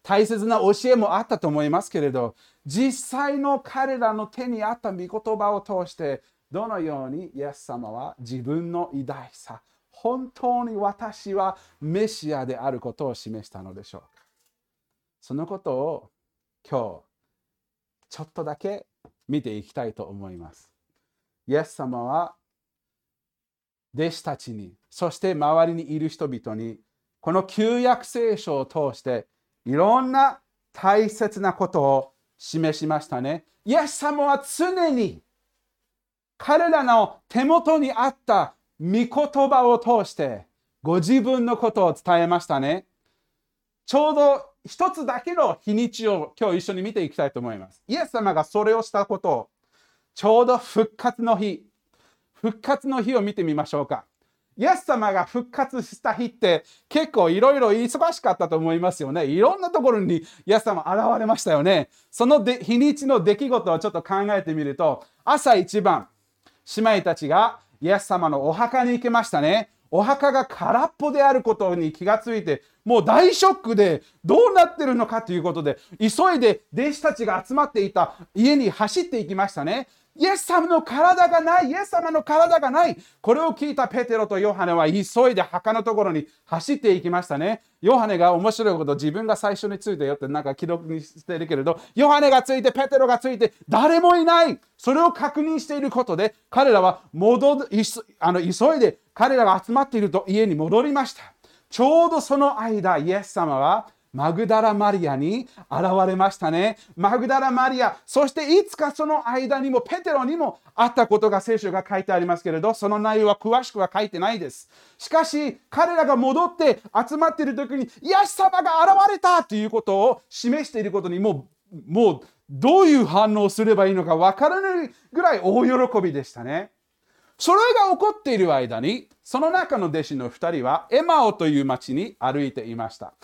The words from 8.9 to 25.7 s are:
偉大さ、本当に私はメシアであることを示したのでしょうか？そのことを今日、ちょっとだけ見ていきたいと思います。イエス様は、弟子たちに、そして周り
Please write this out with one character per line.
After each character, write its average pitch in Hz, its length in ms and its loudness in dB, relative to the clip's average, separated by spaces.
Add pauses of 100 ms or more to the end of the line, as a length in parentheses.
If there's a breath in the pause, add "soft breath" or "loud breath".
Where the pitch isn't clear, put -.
偉 139 120 -8
大 131 280 -14
さ、 - 280 -20 (300)
本 254 420 -6
当 247 300 -4
に 226 140 -8
私 202 560 -8
は 190 240 -4 (240 soft breath)
メ 180 260 -2
シ 156 260 -8
ア 131 120 -6
で 127 100 -6
あ 127 160 -6
る 123 80 -6
こ 120 140 -10
と 147 140 -6
を 123 60 -6
示 110 320 -14
し - 40 -20
た 95 120 -20
の 95 120 -18
で 98 100 -20
し - 100 -20
ょ 95 40 -18
う - 40 -20
か？ - 60 -20 (1200)
そ 131 60 -14
の 156 140 -8
こ 190 100 -12
と 170 160 -6
を 143 380 -6 (580)
今 110 320 -6 (1080)
日、 - 40 -20
ち - 40 -18
ょ 156 60 -12
っ - 60 -20
と 165 120 -10
だ 151 140 -8
け 202 280 -10 (420)
見 143 140 -4
て 110 160 -10
い 101 60 -14
き - 100 -20
た 123 140 -8
い 107 60 -10
と 107 100 -14
思 98 260 -16
い 90 80 -18
ま 85 160 -20
す。 - 160 -20 (800)
イ 131 80 -2
エ 156 80 0
ス 156 100 -18
様 123 300 -8
は、 156 320 -6 (1600)
弟 160 160 -4
子 - 100 -14
た 143 160 -10
ち - 140 -18
に、 101 240 -16 (120)
そ - 220 -6
し - 80 -16
て 185 140 -4
周 156 340 2
り 170 80 -2